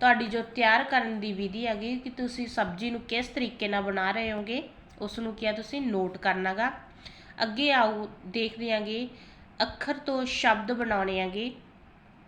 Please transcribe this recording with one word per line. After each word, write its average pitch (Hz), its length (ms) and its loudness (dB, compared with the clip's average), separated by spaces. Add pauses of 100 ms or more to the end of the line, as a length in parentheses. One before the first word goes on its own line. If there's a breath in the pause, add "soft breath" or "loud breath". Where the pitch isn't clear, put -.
ਤੁਹਾਡੀ 240 260 6
ਜੋ 226 160 -2
ਤਿਆਰ 226 420 6
ਕਰਨ 226 360 2
ਦੀ 208 120 -2
ਵਿਧੀ 202 340 -4
ਹੈਗੀ 226 320 -2
ਕਿ 254 120 -8
ਤੁਸੀਂ 247 360 -4
ਸਬਜ਼ੀ 202 440 -2
ਨੂੰ 233 100 -4
ਕਿਸ 240 280 -4
ਤਰੀਕੇ 220 400 -4
ਨਾਲ 202 140 0
ਬਣਾ 196 280 0
ਰਹੇ 220 220 -2
ਹੋਗੇ, 214 360 -4 (320)
ਉਸ 208 180 -6
ਨੂੰ 226 160 -4
ਕੀ 220 120 -4
ਆ 214 60 2
ਤੁਸੀਂ 220 300 -4
ਨੋਟ 190 340 0
ਕਰਨਾ 185 380 0
ਗਾ। 233 180 0 (720 loud breath)
ਅੱਗੇ 233 300 2
ਆਓ 214 360 4 (180)
ਦੇਖਦੇ 226 460 -2
ਆਂਗੇ 220 360 -2 (540 loud breath)
ਅੱਖਰ 277 360 -4
ਤੋਂ 262 260 0
ਸ਼ਬਦ 220 480 2
ਬਣਾਉਣੇ 202 480 0
ਹੈਗੇ। 202 320 -2 (760)